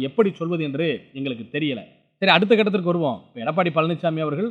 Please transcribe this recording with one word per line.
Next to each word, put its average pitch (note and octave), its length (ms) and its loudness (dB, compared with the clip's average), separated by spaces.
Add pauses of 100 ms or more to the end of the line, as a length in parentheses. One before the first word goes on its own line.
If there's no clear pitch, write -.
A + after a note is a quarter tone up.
எப்படி F#3+ 280 2
சொல்வது E3 340 -4
என்று C#3+ 220 -2 (260)
எங்களுக்கு C3+ 360 -8
தெரியல. D3 320 -4 (420)
சரி, F#3+ 100 4
அடுத்த G3 220 4
கட்டத்திற்கு G3+ 360 2
வருவோம். D#3 300 0
இப்ப - 200 -18
எடப்பாடி D#3+ 300 0
பழனிசாமி D#3+ 520 -2
அவர்கள் D#3 280 -2